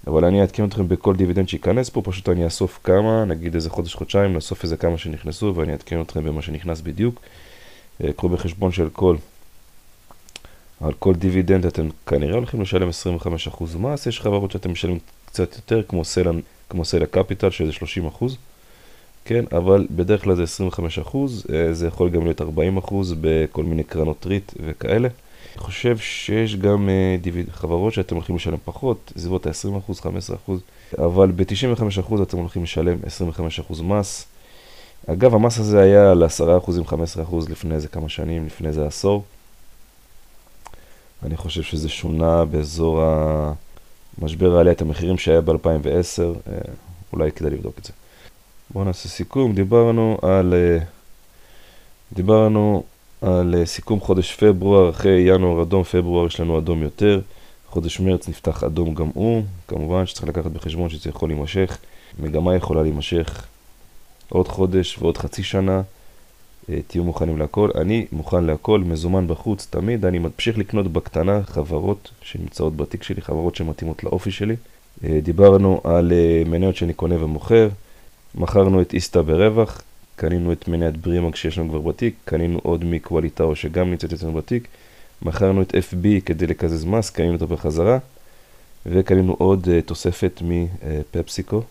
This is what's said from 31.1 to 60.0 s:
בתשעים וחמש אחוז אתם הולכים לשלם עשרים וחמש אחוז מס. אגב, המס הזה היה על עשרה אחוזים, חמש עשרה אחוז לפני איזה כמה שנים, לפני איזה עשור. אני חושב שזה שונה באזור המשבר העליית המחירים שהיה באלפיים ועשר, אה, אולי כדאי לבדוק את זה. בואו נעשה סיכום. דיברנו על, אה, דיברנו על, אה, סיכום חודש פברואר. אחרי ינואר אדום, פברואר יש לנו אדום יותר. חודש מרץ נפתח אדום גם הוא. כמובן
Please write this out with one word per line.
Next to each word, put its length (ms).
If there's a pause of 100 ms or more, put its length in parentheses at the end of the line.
בתשעים 420
וחמש 260
אחוז 220
אתם 160
הולכים 260
לשלם 420
עשרים 240
וחמש 300
אחוז 220
מס. 440 (840)
אגב, 280
המס 240
הזה 220
היה 300
על 120
עשרה 340
אחוזים, 280
חמש 240
עשרה 140
אחוז 260
לפני 260
איזה 120
כמה 220
שנים, 360
לפני 220
איזה 200
עשור. 360 (2000)
אני 140
חושב 260
שזה 260
שונה 560
באזור 560
המשבר 1600
העליית 240
המחירים 360
שהיה 240
באלפיים 420
ועשר, 500 (140)
אה, 100 (560)
אולי 180
כדאי 200
לבדוק 280
את 40
זה. 100 (760)
בואו 160
נעשה 240
סיכום. 440
דיברנו 680
על, 320
אה, 260 (1300)
דיברנו 720 (380)
על, 360
אה, 80
סיכום 340
חודש 360
פברואר. 540
אחרי 380
ינואר 340
אדום, 220
פברואר 440
יש 120
לנו 180
אדום 260
יותר. 380 (480)
חודש 300
מרץ 300
נפתח 340
אדום 300
גם 200
הוא. 300 (240)
כמובן 380